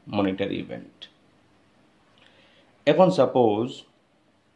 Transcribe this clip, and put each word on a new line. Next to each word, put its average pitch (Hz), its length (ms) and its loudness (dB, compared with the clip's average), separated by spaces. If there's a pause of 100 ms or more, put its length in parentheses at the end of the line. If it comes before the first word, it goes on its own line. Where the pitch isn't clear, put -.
(160)
monetary 98 480 -2
event। - 340 -16 (1900)
এখন 160 240 4
suppose 123 720 0 (720)